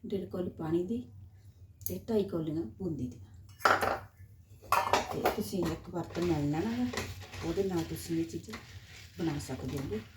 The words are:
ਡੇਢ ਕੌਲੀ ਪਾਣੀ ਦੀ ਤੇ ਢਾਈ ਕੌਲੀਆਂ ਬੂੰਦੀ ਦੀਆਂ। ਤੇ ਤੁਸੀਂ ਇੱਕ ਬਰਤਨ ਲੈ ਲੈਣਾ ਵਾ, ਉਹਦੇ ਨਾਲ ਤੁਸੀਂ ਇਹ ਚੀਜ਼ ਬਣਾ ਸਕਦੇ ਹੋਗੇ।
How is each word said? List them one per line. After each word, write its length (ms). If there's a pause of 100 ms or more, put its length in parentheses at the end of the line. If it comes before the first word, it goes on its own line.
ਡੇਢ 220
ਕੌਲੀ 220
ਪਾਣੀ 340
ਦੀ 180 (840)
ਤੇ 200
ਢਾਈ 160
ਕੌਲੀਆਂ 380
ਬੂੰਦੀ 440
ਦੀਆਂ। 180 (1900)
ਤੇ 100 (140)
ਤੁਸੀਂ 280
ਇੱਕ 260
ਬਰਤਨ 380
ਲੈ 120
ਲੈਣਾ 300
ਵਾ, 320 (420)
ਉਹਦੇ 200
ਨਾਲ 200
ਤੁਸੀਂ 340
ਇਹ 60
ਚੀਜ਼ 260 (680)
ਬਣਾ 200
ਸਕਦੇ 400
ਹੋਗੇ। 220 (160)